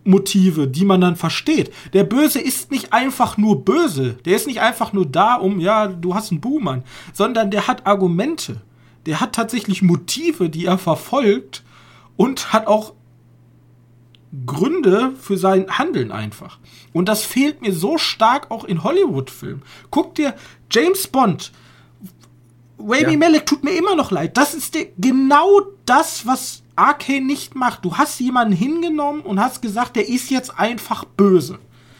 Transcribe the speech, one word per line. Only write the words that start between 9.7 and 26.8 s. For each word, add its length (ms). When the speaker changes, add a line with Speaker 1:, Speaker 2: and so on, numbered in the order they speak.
Speaker 1:
Motive, 640
die 180
er 120
verfolgt, 840
und 360
hat 140
auch 280
Gründe 760
für 160
sein 300
Handeln 320
einfach. 480
Und 160
das 160
fehlt 360
mir 120
so 260
stark 520
auch 140
in 180
Hollywood-Filmen. 800
Guck 240
dir 200
James 360
Bond, 460
Rami 340
Speaker 2:
Ja. 60
Speaker 1:
Malek 280
tut 160
mir 140
immer 180
noch 160
leid. 260
Das 180
ist 200
der, 120
genau 640
das, 420
was 360
Arcane 520